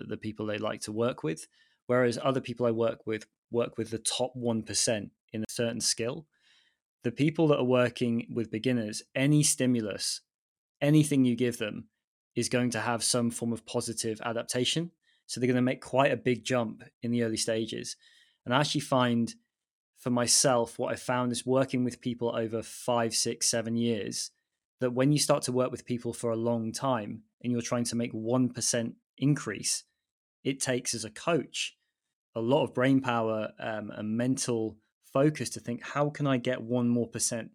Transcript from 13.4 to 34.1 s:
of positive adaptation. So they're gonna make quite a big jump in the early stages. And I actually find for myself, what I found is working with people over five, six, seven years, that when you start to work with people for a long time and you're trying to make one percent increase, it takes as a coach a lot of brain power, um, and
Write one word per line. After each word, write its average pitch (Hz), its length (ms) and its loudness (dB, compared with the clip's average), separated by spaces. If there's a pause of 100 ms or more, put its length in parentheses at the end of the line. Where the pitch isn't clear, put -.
of 110 120 -8
positive 113 600 -4
adaptation. 123 680 -2 (360)
So - 120 -8
they're 123 80 2
gonna 127 140 4
make 127 200 0
quite 139 300 2
a 120 60 0
big 113 260 0
jump 120 400 -2 (180)
in 117 100 -4
the 120 120 2
early 110 140 0
stages. 117 580 -2 (500)
And 123 80 0
I 139 60 6
actually 147 220 2
find 120 520 2 (640)
for - 120 -6
myself, 120 680 4
what 123 140 -2
I 110 40 -4
found 123 360 -2
is 117 140 -6
working 131 400 2
with 117 160 -4
people 117 340 -4
over 113 280 -2
five, 117 500 -2
six, - 340 -2
seven 117 300 0
years, 117 540 -2 (500)
that 127 100 2
when 131 220 4
you 143 60 4
start 147 240 2
to 131 100 -4
work 123 180 0
with - 140 -10
people 120 260 -4
for 117 200 -4
a 113 40 0
long 117 380 0
time 120 480 -2 (200)
and 120 100 -2
you're 120 100 0
trying 120 240 -2
to 117 100 -4
make 117 160 -2
one 120 380 0
percent 117 460 -2 (220)
increase, - 680 0 (580)
it 135 160 -2
takes 127 340 -2
as 107 120 -6
a 104 40 -12
coach - 680 -4 (560)
a 113 80 -4
lot 135 220 4
of 113 100 -4
brain 131 280 4
power, 110 580 0
um, 107 320 -6
and 107 240 -4